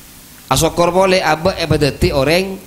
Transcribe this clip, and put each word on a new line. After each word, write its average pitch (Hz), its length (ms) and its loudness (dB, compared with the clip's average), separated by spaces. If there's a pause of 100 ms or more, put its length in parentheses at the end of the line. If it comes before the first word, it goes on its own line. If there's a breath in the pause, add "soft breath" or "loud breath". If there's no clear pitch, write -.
(520)
Asokor 165 400 0
boleh 185 320 2
abah 160 320 0
ibadah 151 320 0
dadi - 240 -2
orang 175 540 0